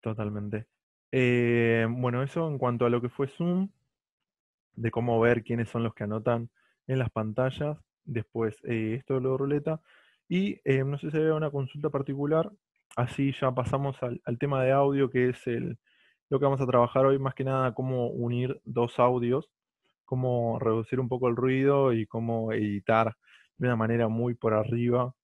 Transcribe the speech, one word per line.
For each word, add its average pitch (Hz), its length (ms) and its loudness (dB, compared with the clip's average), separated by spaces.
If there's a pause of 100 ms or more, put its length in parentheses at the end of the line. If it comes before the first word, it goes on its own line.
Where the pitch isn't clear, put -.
Totalmente. 107 640 -6 (460)
Eh, 120 760 4
bueno, 123 340 -2
eso 160 260 -4
en 143 80 -4
cuanto 123 280 0
a 120 40 4
lo 120 100 2
que 123 80 -4
fue 135 200 -4
Zoom, 175 420 -2 (1040)
de 113 160 -4
cómo 117 280 0
ver 117 240 4
quiénes 117 260 -4
son 117 140 -4
los 110 100 -4
que - 100 -8
anotan 113 460 -2 (380)
en 131 120 -2
las 117 120 -2
pantallas. 127 680 -4 (260)
Después, 113 600 -6
eh, 110 300 -2
esto 131 180 -6
de 131 80 0
lo 131 120 0
de 131 40 -2
ruleta. 147 440 -2 (460)
Y, 190 380 -2
eh, 135 180 2
no 143 140 -4
sé 156 140 -8
si 160 60 -2
había 156 180 2
una 156 160 -2
consulta 143 380 -4
particular. 147 600 -2 (460)
Así 135 420 0
ya 131 140 0
pasamos 135 500 -2
al, 120 220 -6
al 120 140 -4
tema 139 240 0
de 131 80 4
audio, 139 380 4
que 123 200 2
es - 180 -6
el, 120 300 -4 (520)
lo 139 100 0
que 143 60 0
vamos 139 160 2
a 127 60 0
trabajar 123 380 4
hoy, 135 140 4
más 135 160 -4
que 135 80 -4
nada 131 300 0
cómo 127 340 -2
unir 123 580 -4
dos 117 340 -2
audios, 123 500 2 (560)
cómo 123 540 0
reducir 113 400 0
un 127 100 -2
poco 127 180 0
el 117 80 2
ruido 131 580 4
y 113 140 0
cómo 113 440 -4
editar 110 640 2 (420)
de 127 100 -2
una 123 80 2
manera 113 320 2
muy 117 260 0
por 113 200 0
arriba 120 600 0 (100)